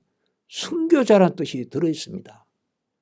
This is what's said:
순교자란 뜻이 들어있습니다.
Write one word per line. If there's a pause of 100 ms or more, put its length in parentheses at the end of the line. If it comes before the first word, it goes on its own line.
(480)
순교자란
뜻이
들어있습니다. (560)